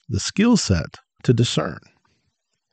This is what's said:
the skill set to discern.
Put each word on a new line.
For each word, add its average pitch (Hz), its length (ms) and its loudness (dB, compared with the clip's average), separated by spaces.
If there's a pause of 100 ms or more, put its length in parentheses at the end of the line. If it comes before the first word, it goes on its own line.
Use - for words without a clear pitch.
the 104 120 -4
skill 226 360 2
set 87 300 0 (380)
to 127 100 4
discern. 117 460 -2 (920)